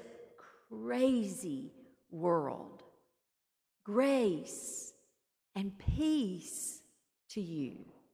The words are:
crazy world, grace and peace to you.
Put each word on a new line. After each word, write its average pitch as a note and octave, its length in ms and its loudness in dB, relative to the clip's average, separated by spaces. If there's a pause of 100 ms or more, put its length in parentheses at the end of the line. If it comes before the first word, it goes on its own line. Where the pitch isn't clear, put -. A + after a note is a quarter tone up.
(380)
crazy A3 1400 0 (360)
world, E3 720 0 (1040)
grace A#3 1080 0 (600)
and G3 240 -4
peace C4+ 1040 0 (460)
to - 140 -6
you. D#3+ 500 -6 (220)